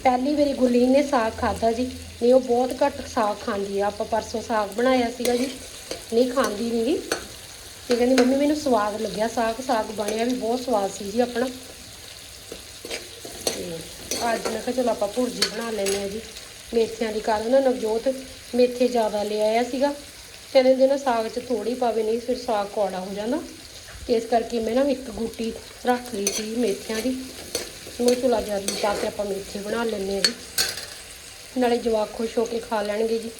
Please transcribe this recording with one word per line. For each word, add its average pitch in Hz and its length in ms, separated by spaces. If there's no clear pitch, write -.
ਪਹਿਲੀ 254 320
ਵਾਰੀ 285 180
ਗੁਰਲੀਨ 247 380
ਨੇ 277 120
ਸਾਗ 233 340
ਖਾਧਾ 226 340
ਜੀ, 233 120
ਨਹੀਂ, 240 120
ਉਹ 262 60
ਬਹੁਤ 254 360
ਘੱਟ 285 220
ਸਾਗ 208 280
ਖਾਂਦੀ 202 340
ਆ। 202 80
ਆਪਾਂ 208 180
ਪਰਸੋਂ 214 360
ਸਾਗ 214 280
ਬਣਾਇਆ 240 420
ਸੀਗਾ 240 240
ਜੀ, 254 120
ਨਹੀਂ, 254 180
ਖਾਂਦੀ 233 400
ਨਹੀਂ 226 140
ਗੀ। 330 140
ਤੇ 240 80
ਕਹਿੰਦੀ, 247 200
"ਮੰਮੀ, 254 200
ਮੈਨੂੰ 294 200
ਸਵਾਦ 214 460
ਲੱਗਿਆ 208 260
ਸਾਗ।" 233 340
ਸਾਗ 226 240
ਬਣਿਆ 214 380
ਵੀ 247 100
ਬਹੁਤ 240 260
ਸਵਾਦ 214 320
ਸੀ 196 200
ਜੀ 226 80
ਆਪਣਾ। 240 280
ਤੇ 170 320
ਅੱਜ 220 140
ਮੈਂ 220 140
ਕਿਹਾ, 247 100
"ਚਲੋ, 247 180
ਆਪਾਂ 208 180
ਭੁਰਜੀ 208 340
ਬਣਾ 226 160
ਲੈਂਦੇ 202 320
ਹਾਂ 196 80
ਜੀ 220 120
ਮੇਥਿਆਂ 220 400
ਦੀ।" 214 60
ਕੱਲ੍ਹ 220 300
ਨਾ 269 100
ਨਵਜੋਤ 247 540
ਮੇਥੇ 247 320
ਜ਼ਿਆਦਾ 214 360
ਲੈ 214 180
ਆਇਆ 220 220
ਸੀਗਾ, 269 300
ਕਹਿੰਦੇ 262 180
ਹੁੰਦੇ 262 160
ਨਾ, 277 100
"ਸਾਗ 233 300
'ਚ 226 200
ਥੋੜ੍ਹੀ 240 260
ਪਾਵੇ, 233 300
ਨਹੀਂ, 220 160
ਫਿਰ 233 180
ਸਾਗ 208 300
ਕੌੜਾ 190 320
ਹੋ 196 140
ਜਾਂਦਾ।" 226 280
ਤੇ 254 60
ਇਸ 226 120
ਕਰਕੇ 233 340
ਮੈਂ 220 160
ਨਾ 262 60
ਇੱਕ 269 300
ਗੁੱਟੀ 220 420
ਰੱਖ 247 300
ਲਈ 202 100
ਸੀ 214 180
ਮੇਥਿਆਂ 220 580
ਦੀ। 247 80
ਮੈਂ - 1000
ਕਿਹਾ, 247 140
"ਚਲੋ, 240 160
ਅੱਜ 202 120
ਆਲੂ 202 320
ਪਾ 208 140
ਕੇ 214 120
ਆਪਾਂ 208 180
ਮੇਥੇ 196 340
ਬਣਾ 214 240
ਲੈਂਦੇ 196 320
ਹਾਂ 196 60
ਜੀ, 208 120
ਨਾਲੇ 240 200
ਜਵਾਕ 220 360
ਖੁਸ਼ 226 240
ਹੋ 226 80
ਕੇ 233 140
ਖਾ 220 220
ਲੈਣਗੇ 220 380
ਜੀ 226 200